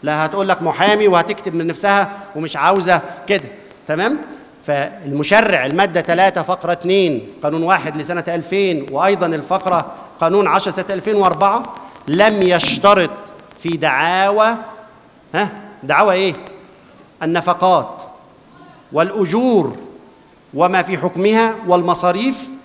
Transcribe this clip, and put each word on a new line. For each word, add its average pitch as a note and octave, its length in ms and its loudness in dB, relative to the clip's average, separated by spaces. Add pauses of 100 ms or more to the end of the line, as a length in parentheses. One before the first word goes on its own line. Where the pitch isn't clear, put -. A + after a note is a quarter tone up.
لا D3+ 220 0
هتقول G3 240 -2
لك F3 120 2
محامي G3+ 460 2
وهتكتب F3+ 480 0
من E3 120 -2
نفسها G3+ 440 0 (240)
ومش D#3 220 -8
عاوزة F3 440 2 (260)
كده، F3 200 0 (400)
تمام؟ G3+ 300 -2 (500)
فالمشرع D3 1000 0
المادة E3+ 360 0
تلاتة F3+ 400 2
فقرة F3 300 -4
اتنين F3 560 0 (160)
قانون D#3+ 200 -2
واحد D#3+ 340 0
لسنة E3 300 -6
ألفين، E3+ 640 -2
وأيضًا F3+ 340 0
الفقرة E3+ 640 -2 (280)
قانون F#3 280 2
عشرة F#3 240 0
سنة F3+ 180 -6
ألفين G3 260 -4
وأربعة G3 600 0 (320)
لم G3+ 340 2
يشترط F3+ 720 2 (480)
في E3+ 100 -8
دعاوى، F3+ 840 2 (800)
ها؟ F#3+ 140 0 (340)
دعاوى E3 300 4
إيه؟ F#3 200 0 (880)
النفقات E3+ 800 0 (880)
والأجور F#3+ 840 0 (760)
وما F3+ 280 2
في E3+ 160 -4
حكمها G#3 580 0 (120)
والمصاريف F3+ 840 0 (160)